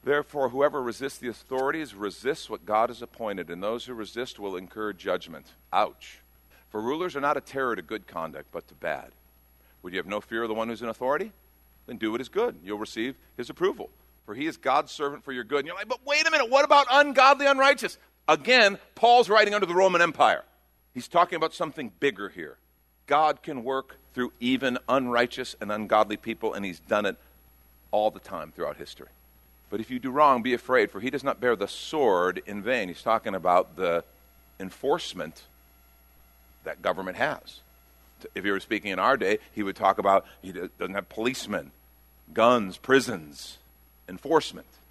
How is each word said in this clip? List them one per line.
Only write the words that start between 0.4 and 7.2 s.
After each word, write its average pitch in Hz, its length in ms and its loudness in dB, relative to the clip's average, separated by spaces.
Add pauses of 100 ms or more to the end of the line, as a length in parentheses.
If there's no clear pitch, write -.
whoever 139 340 0
resists 123 360 -8
the 127 100 -8
authorities 131 680 -6
resists 104 560 -6
what 101 160 -10
God 107 240 2
has 117 120 -14
appointed, 98 480 -10
and 87 120 -10
those 113 220 -6
who 123 100 -12
resist 113 440 -10
will 98 180 -8
incur 104 360 -8
judgment." 87 600 -8 (200)
Ouch. - 460 -2 (520)
"For 107 100 -6
rulers 151 340 -6
are 143 60 -6